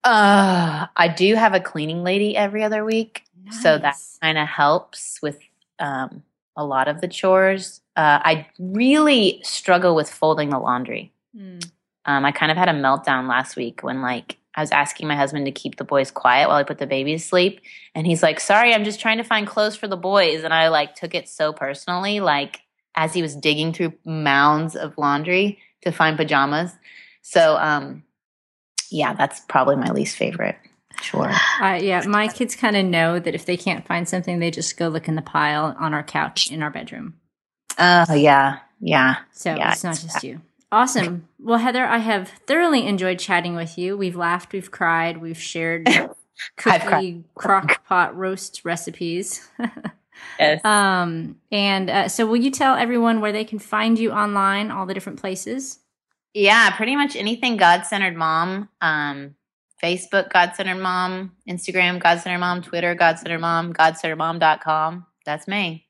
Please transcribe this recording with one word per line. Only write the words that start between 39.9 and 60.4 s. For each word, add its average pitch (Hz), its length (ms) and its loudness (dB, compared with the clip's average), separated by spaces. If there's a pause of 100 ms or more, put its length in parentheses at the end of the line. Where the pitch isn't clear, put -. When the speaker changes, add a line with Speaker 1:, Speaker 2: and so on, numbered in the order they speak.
Speaker 1:
it's - 80 -10
Speaker 2:
just 165 120 -10
Speaker 1:
bad. - 80 -4
Speaker 2:
you. 160 180 -14 (300)
Awesome. 202 560 0 (120)
Well, 233 200 0
Heather, 247 260 0
I 233 120 0
have 214 320 -2 (180)
thoroughly 311 400 2
enjoyed 185 320 -2
chatting 175 360 -2
with 165 220 -8
you. 185 200 -6
We've 185 180 -4
laughed, 175 380 -4
we've 190 180 -10
cried, 165 460 -2
we've 165 220 -12
shared 165 500 -4
Speaker 1:
<laughs> - 0 -
I've - 260 0 (420)
Speaker 2:
cookie 190 300 4
Speaker 1:
cried. 170 360 -2 (120)
Speaker 2:
crock 190 500 0
pot 180 320 0
roast 190 480 -8
recipes. 170 840 -8 (120)
<laughs> - 0 - (800)
Speaker 1:
Yes. 151 280 2
Speaker 2:
Um, 180 720 0 (120)
and, 196 400 0
uh, 190 200 0
so 226 160 0
will 220 100 0
you 247 160 2
tell 269 240 2
everyone 233 460 2
where 208 100 -2
they 214 140 -4
can 220 120 -10
find 220 400 0
you 220 140 0
online, 202 580 0
all 196 160 -6
the 190 80 -8
different 190 280 -12
places? 214 580 -10 (540)
Speaker 1:
Yeah, 208 420 6
pretty 247 220 -2
much 285 180 -2
anything 233 400 -2
God-centered 185 640 2
mom. 170 500 -2 (140)
Um, 147 540 -4 (460)
Facebook, 180 520 -2
God-centered 190 420 2